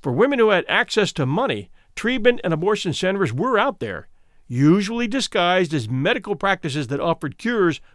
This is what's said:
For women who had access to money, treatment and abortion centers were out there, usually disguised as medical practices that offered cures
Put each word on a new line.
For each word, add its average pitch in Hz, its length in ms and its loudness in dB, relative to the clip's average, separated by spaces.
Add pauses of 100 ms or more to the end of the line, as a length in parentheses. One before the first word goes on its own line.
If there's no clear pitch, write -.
For 135 120 -4
women 247 260 2
who 220 120 6
had 180 180 2
access 208 460 0
to 143 120 -2
money, 147 460 -4 (240)
treatment 240 480 0
and 170 100 0
abortion 190 380 -2
centers 185 400 -2
were 214 260 0
out 254 220 0
there, 95 260 -8 (400)
usually 196 640 2
disguised 185 680 0
as 120 140 -2
medical 185 480 -2
practices 151 500 -2
that 139 140 -4
offered - 360 -2
cures 202 440 0 (140)